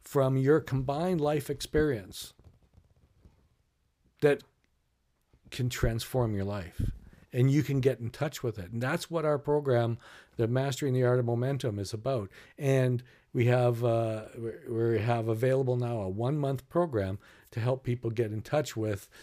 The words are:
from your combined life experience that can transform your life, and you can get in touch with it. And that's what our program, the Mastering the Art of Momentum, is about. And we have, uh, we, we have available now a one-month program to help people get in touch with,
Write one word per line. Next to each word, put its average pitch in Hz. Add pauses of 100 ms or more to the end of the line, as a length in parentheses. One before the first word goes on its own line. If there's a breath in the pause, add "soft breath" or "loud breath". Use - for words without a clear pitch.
from 135
your 139
combined 143
life 147
experience 143 (1900)
that 143 (1080)
can 123
transform 117
your 98
life, 98 (420 soft breath)
and 131
you 143
can 139
get 123
in 117
touch -
with 113
it. 92
And 117
that's 160
what 165
our 147
program, 123 (380 loud breath)
the 113
Mastering 131
the 127
Art 123
of 123
Momentum, 120
is 98
about. 110 (300 loud breath)
And 131 (300 soft breath)
we 120
have, 120
uh, 113 (140)
we, 113 (400)
we 110
have 117
available 127
now 120
a 95
one-month 131
program 113 (340 loud breath)
to 117
help 127
people 120
get 110
in 110
touch -
with, 107 (140 loud breath)